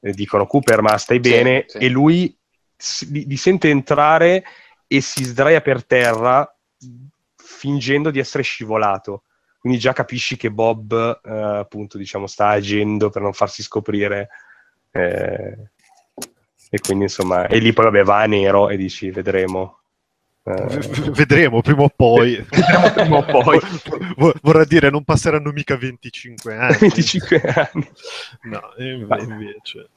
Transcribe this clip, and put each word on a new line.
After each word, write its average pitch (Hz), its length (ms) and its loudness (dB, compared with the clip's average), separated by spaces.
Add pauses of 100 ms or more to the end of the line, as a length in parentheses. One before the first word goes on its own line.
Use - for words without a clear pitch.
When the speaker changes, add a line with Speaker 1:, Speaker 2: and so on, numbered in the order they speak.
Speaker 1:
e 101 100 -8
dicono: 101 340 -2
"Cooper, 117 360 2
ma 107 160 2
stai 120 240 0
Speaker 2:
Sì, 120 120 4
Speaker 1:
bene?" 127 320 2
Speaker 2:
sì. - 120 -20
Speaker 1:
E 127 120 0
lui 156 480 2 (380)
si, - 360 -12
li, 143 140 -6
li 139 120 -6
sente 180 320 2
entrare 151 720 2 (440)
e 135 140 0
si - 220 -8
sdraia 139 380 2
per 127 240 -2
terra 123 600 2 (880)
fingendo 143 760 -4
di 135 80 -2
essere 131 240 -4
scivolato. 107 800 -4 (360)
Quindi 123 200 -2
già 131 140 0
capisci - 420 -6
che 113 160 -6
Bob, 113 720 -2
eh, 107 80 -16
appunto, 104 680 -8
diciamo, 98 300 -10
sta 104 220 0
agendo 104 600 0
per 98 120 -8
non 101 120 -4
farsi - 300 -4
scoprire. 101 680 -6 (600)
Eh, 98 800 -6 (1000)
e 104 120 -4
quindi, 98 220 -2
insomma, 92 440 -2
e 110 120 2
lì 113 120 2
poi, 113 140 4
vabbè, 104 180 4
va 101 180 4
a 110 40 2
nero 101 440 2
e 101 80 -4
dici: 95 340 -8
"Vedremo." 92 680 -4 (640)
Eh, 104 120 -8
Speaker 3:
V-, 127 320 -6
v-, 143 240 -6
vedremo 139 500 4
prima 143 220 4
o 139 60 4
poi. 120 460 4
Speaker 1:
<laughs> - 180 -12
Vedremo 180 380 4
prima 160 260 2
o 143 80 2
poi. 147 340 4
Speaker 3:
<laughs> 175 580 -8
Vor-, 156 240 4
vorrà 156 240 4
dire, 147 240 4
non 147 140 -4
passeranno 151 480 -2
mica 143 260 -6
venticinque 120 800 -14
anni. 127 200 2
Speaker 1:
<laughs> - 20 -4
Venticinque 175 600 2
anni. - 480 -2 (540)
Speaker 3:
No, 110 180 -12 (160)
inve-, 127 300 -12
Speaker 1:
Ma 107 140 -2
Speaker 3:
invece. 107 760 -16